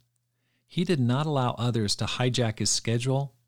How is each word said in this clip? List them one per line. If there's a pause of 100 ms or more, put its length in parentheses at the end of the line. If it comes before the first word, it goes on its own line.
(640)
He
did
not
allow
others
to
hijack
his
schedule, (140)